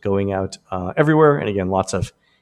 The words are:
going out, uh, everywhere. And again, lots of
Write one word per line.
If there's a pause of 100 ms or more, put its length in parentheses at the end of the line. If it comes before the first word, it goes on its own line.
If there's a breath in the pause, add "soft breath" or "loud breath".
going
out, (140)
uh,
everywhere.
And
again,
lots
of (300)